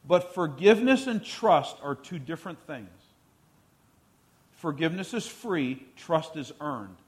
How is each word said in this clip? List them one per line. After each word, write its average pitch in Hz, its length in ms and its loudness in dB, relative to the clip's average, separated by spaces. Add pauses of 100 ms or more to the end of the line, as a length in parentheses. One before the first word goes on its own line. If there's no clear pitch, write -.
But 175 280 2
forgiveness 214 720 4
and 226 160 -4
trust 170 580 2
are 143 140 -4
two - 240 -12
different 160 460 -12
things. 113 240 -14 (1600)
Forgiveness 165 600 -4
is 226 120 -4
free, 143 680 -4
trust 160 400 -2
is 139 160 -10 (100)
earned. 107 360 -8 (100)